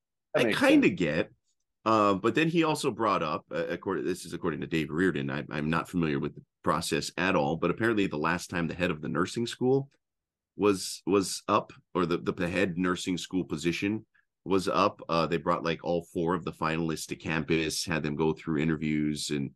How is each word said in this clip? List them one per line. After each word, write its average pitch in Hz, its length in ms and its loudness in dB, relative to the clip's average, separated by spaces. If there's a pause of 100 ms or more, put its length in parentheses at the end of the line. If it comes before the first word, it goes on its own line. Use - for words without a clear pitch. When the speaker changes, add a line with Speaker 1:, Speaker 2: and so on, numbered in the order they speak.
(340)
Speaker 1:
That 151 80 2
Speaker 2:
I - 40 4
Speaker 1:
makes 202 140 0
Speaker 2:
kinda 294 280 6
Speaker 1:
sense. 107 120 0
Speaker 2:
get. 80 320 0 (520)
Uh, 107 300 4
but 107 220 0
then 160 120 4
he 160 160 2
also 147 280 0
brought 98 320 0
up, 78 280 -4
uh, 82 180 -2
according, 87 360 -4
this 90 180 -4
is 85 100 -12
according 82 280 -4
to 71 60 -6
Dave 76 240 -2
Reardon, 76 400 0
I, 71 180 -4
I'm 76 200 -2
not 82 200 0
familiar 78 300 0
with 73 160 -6
the - 60 -18 (220)
process 82 540 0
at 92 180 2
all, 76 200 2
but 85 160 0
apparently 107 340 2
the 78 120 -4
last 80 340 -2
time 85 160 -2
the 80 80 -6
head 87 160 0
of 76 100 -6
the 67 80 -6
nursing 95 380 -2
school 135 420 0 (640)
was, 98 520 0
was 95 400 0
up, - 260 0 (220)
or 90 100 2
the, 82 120 0
the, - 160 -4
the 90 140 -2
head 90 300 0
nursing 90 400 0
school 87 260 -4
position 87 640 -2 (400)
was 92 220 2
up, 98 420 2
uh, 82 160 4
they 82 120 0
brought, 82 260 0
like, 82 200 -2
all 85 300 0
four 87 220 0
of 82 100 -4
the 80 60 -4
finalists 80 560 -2
to - 80 -6
campus, 80 680 -2
had 80 180 -2
them 73 120 -2
go 80 160 2
through 78 300 -2
interviews 76 720 -2
and, 69 240 -2